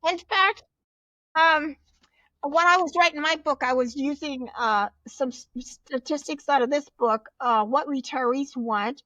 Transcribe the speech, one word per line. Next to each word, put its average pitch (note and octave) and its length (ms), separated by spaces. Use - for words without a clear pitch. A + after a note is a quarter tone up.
In F4 100
fact, G4 460
um, D#4+ 400
when D#4+ 240
I F4 100
was F4+ 200
writing E4 240
my D#4 160
book, D4+ 260
I B3+ 100
was B3+ 220
using, C#4+ 640
uh, G#3+ 320
some B3+ 220
s-, - 180
statistics D4 920
out C#4 120
of B3 100
this D4 260
book, A3 320
uh, A3+ 260
What C4+ 220
Retirees C4+ 720
Want. A3+ 480